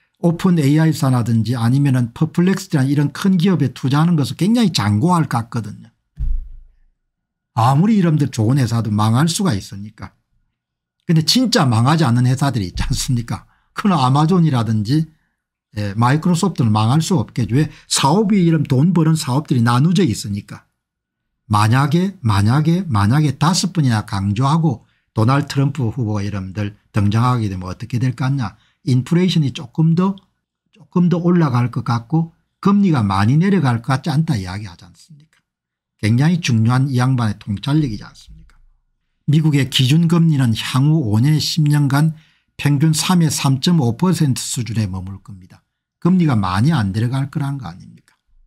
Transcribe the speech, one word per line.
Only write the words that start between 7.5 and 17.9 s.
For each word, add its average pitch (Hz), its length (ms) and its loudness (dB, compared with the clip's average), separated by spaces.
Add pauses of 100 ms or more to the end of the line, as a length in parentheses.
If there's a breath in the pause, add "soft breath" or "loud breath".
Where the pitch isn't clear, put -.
아무리 143 420 2
여러분들 156 320 0
좋은 120 300 0
회사도 113 320 -2
망할 113 360 2
수가 165 280 -2
있으니까. 101 580 -12 (920)
근데 160 160 2
진짜 226 420 2
망하지 127 380 2
않는 123 240 2
회사들이 127 400 -2
있지 - 160 -4
않습니까? - 640 -4 (260)
큰 - 180 0
아마존이라든지, 139 1160 2 (680)
예, 101 160 -6
마이크로소프트는 151 760 0
망할 110 320 2
수 180 140 -2
없겠죠. 110 400 -2
왜? 156 160 0 (160 loud breath)
사업이 190 560 2